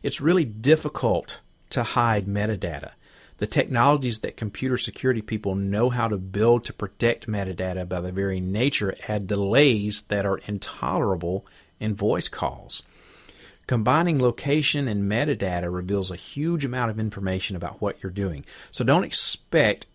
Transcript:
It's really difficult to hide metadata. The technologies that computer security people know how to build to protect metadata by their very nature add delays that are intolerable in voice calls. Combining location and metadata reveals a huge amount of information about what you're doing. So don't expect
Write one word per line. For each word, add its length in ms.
It's 200
really 240
difficult 960
to 120
hide 420
metadata. 680
The 100
technologies 720
that 180
computer 400
security 440
people 340
know 340
how 180
to 100
build 460
to 100
protect 540
metadata 600
by 120
their 140
very 260
nature 560
add 180
delays 760
that 220
are 220
intolerable 1000
in 140
voice 340
calls. 520
Combining 540
location 680
and 240
metadata 600
reveals 380
a 60
huge 480
amount 280
of 80
information 580
about 240
what 200
you're 80
doing. 360
So 140
don't 180
expect 920